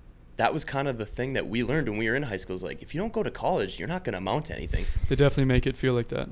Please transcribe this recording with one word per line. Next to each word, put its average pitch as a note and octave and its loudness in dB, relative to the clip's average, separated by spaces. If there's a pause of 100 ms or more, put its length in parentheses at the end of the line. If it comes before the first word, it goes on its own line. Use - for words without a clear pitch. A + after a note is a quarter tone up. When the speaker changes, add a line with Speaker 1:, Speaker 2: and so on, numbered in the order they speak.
(360)
Speaker 1:
that - 2
was D3+ -2
kind C#3 -2
of B2 -2
the G#2+ -4
thing C3 -4
that G#2 0
we A#2 0
learned B2+ 0
when G#2 -2
we A2+ 0
were A2 2
in C#3 0
high A2 -4
school F#2 -6
is F2+ -6
like, D#2+ -8
if - -12
you D3+ -2
don't G#3+ -2
go G#3+ 0
to - -2
college, A#2 -2
you're G2+ -4
not F3+ -4
gonna G2 -2
amount G#2 -2
to - -8
anything. - -2 (240)
Speaker 2:
They C3+ 4
definitely C#3 6
make B2+ 6
it C3 0
feel B2+ 2
like A#2 0
that. - -4